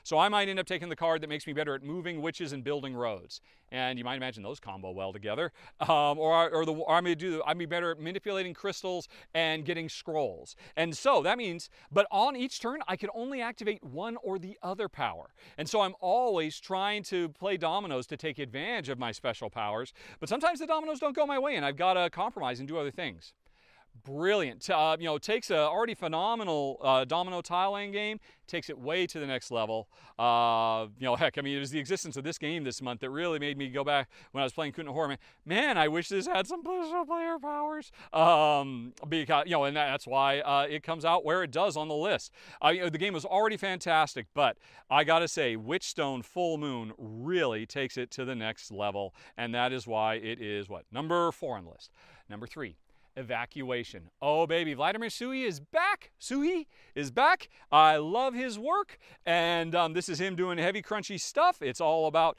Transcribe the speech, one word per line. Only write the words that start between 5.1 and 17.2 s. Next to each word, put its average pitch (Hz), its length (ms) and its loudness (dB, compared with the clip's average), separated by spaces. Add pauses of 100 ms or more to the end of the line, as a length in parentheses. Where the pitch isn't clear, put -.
together. 107 400 -4 (280)
Um, 147 400 4
or, 165 320 6
or, 160 120 2
the, 160 100 0
or 160 200 0
I 170 80 6
may 175 140 2
do, 160 320 -4
I 156 80 2
may 175 100 -6
be - 0 -
better 170 240 -2
at 160 100 -4
manipulating 185 540 -4
crystals 180 540 -6 (260)
and 160 320 0
getting 165 240 -4
scrolls. 135 640 -4 (220)
And 165 180 0
so 262 280 4
that 208 160 2
means, 170 320 -8 (200)
but 202 200 4
on 254 240 2
each 254 240 -6
turn, 269 280 -4
I 185 80 -4
can 196 200 -6
only 254 260 -6
activate 226 420 -4
one 185 380 -8
or 190 160 -4
the 185 240 -12
other 190 260 -4
power. 92 460 -6 (240)
And 151 100 -6
so 214 140 4
I'm 190 180 0
always 185 600 2
trying 196 460 -2
to 175 240 0